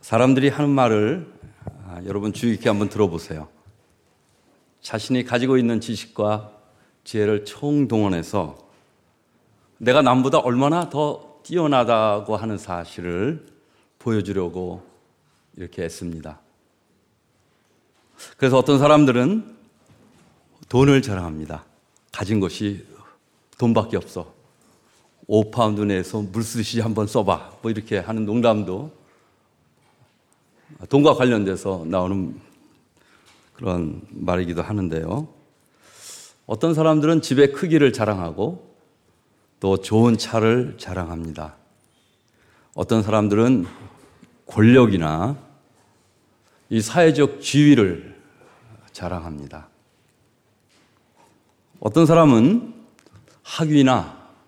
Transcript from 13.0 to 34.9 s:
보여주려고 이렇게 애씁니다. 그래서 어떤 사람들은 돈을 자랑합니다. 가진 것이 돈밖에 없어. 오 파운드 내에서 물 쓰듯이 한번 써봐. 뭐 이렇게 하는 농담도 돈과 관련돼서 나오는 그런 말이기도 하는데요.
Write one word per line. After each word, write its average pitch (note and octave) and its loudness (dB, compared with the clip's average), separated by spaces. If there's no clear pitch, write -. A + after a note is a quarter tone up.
보여주려고 F#2 -6
이렇게 F2 -12
애씁니다. D#2+ -12
그래서 C3 2
어떤 C3+ 4
사람들은 D3 4
돈을 C3+ 4
자랑합니다. D#2+ -8
가진 G#2+ -2
것이 G2 -6
돈밖에 A2+ 0
없어. - -10
오 A2 0
파운드 G#2+ -2
내에서 G2+ -4
물 G#2 -6
쓰듯이 A2+ -6
한번 G#2+ -4
써봐. G2 -2
뭐 A2+ -6
이렇게 G#2 -6
하는 A2 -6
농담도 G#2+ -2
돈과 C#3+ 4
관련돼서 G2 -2
나오는 F#2 -4
그런 F2 -6
말이기도 F2 -4
하는데요. F#2 -6